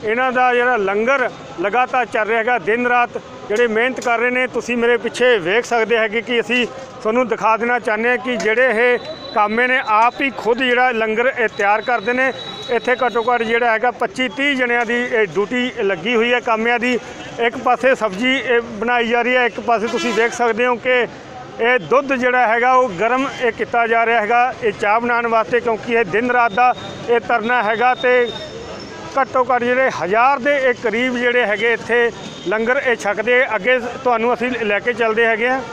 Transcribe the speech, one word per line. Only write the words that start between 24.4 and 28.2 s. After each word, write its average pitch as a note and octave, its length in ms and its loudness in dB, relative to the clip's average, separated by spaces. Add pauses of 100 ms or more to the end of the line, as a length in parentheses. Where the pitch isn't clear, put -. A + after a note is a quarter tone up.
ਇਹ G#3+ 100 0
ਚਾਹ G#3 280 0
ਬਣਾਉਣ A#3+ 260 0
ਵਾਸਤੇ, A3+ 340 0
ਕਿਉਂਕਿ A#3 320 -4
ਇਹ A3+ 120 2
ਦਿਨ G#3+ 260 -2
ਰਾਤ A#3+ 220 2
ਦਾ B3 220 2 (340)
ਇਹ A#3 120 4
ਧਰਨਾ A#3 420 0
ਹੈਗਾ। A3 320 2
ਤੇ B3 340 2 (920)